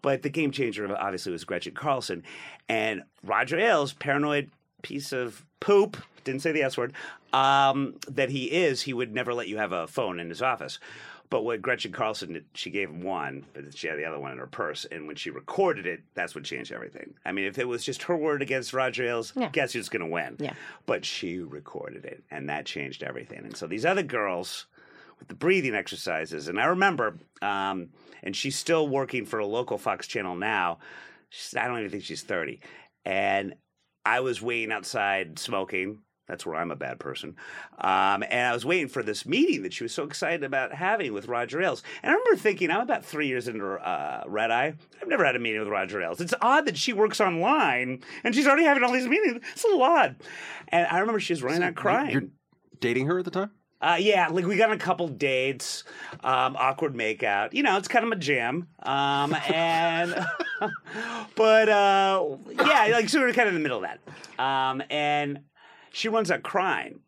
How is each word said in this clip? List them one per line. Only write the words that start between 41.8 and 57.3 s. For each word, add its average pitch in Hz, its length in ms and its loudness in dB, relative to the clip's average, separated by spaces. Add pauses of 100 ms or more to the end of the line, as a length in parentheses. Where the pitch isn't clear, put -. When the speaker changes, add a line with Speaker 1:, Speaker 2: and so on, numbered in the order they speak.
Speaker 1:
And - 80 2
I 311 40 8
remember 466 260 4
thinking, 196 300 2
I'm 190 100 2
about 247 240 -2
three 151 220 -2
years 123 220 -2
into, 110 180 -6
uh, 76 600 -4
Red 107 260 0
Eye. 139 220 2 (280)
I've 370 60 -8
never 262 180 4
had 131 100 4
a 123 40 0
meeting 113 200 0
with 107 80 -2
Roger 98 320 0
Ailes. 87 200 -2
It's 175 200 -2
odd 285 260 6
that 175 120 -2
she 247 140 0
works 214 280 2
online 165 840 2 (220)
and 240 100 2
she's 269 120 6
already 285 180 8
having 285 200 6
all 247 80 4
these 254 160 2
meetings. 277 340 2 (100)
It's - 120 -10
a - 20 6
little 370 160 6
odd. 254 340 6 (520)
And 170 180 4
I 170 140 2
remember 220 200 2
she - 120 -2
was 147 100 -2
running 147 180 2
Speaker 3:
So 180 60 2
Speaker 1:
out 175 80 -2
crying. 233 380 2
Speaker 3:
you're - 120 2 (560)
dating 131 280 2
her 180 100 2
at 180 60 -2
the 175 80 -6
time? 196 180 -2 (320)
Speaker 1:
Uh, 170 160 4
yeah, 190 300 6
like, 170 180 0
we 196 100 2
got 220 140 8
on 214 60 0
a - 20 -6
couple 175 300 0
dates, 135 720 -2 (400)
um, 131 340 2
awkward 135 380 0
makeout. 110 580 0